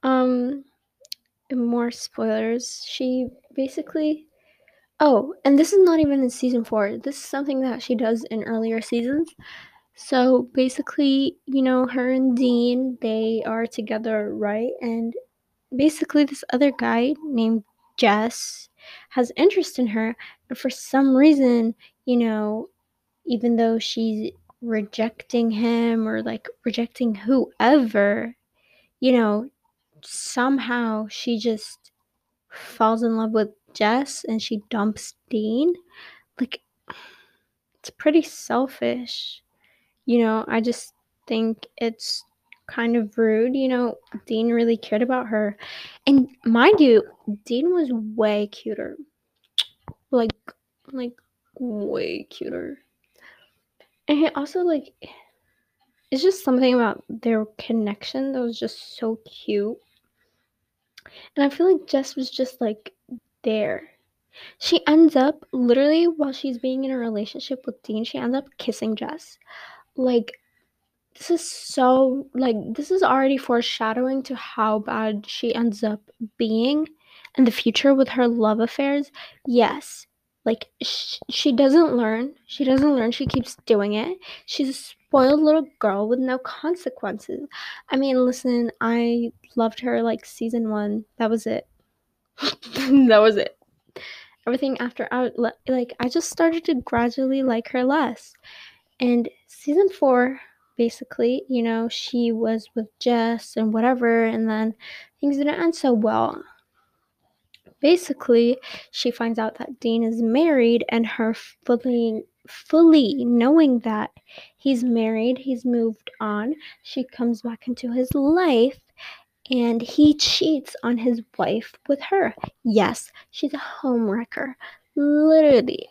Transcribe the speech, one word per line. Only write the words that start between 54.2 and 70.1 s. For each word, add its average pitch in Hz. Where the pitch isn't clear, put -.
also, 294
like, 330
it's 269
just 381
something 254
about 240
their 220
connection 233
that 262
was 240
just -
so 226
cute. 208
And 285
I 277
feel 339
like 330
Jess 277
was 262
just, -
like, 214
there. 220
She -
ends 311
up, 285
literally, 277
while 302
she's 262
being 262
in 262
a 262
relationship 233
with -
Dean, 214
she -
ends 247
up 277
kissing 220
Jess. -
Like, 247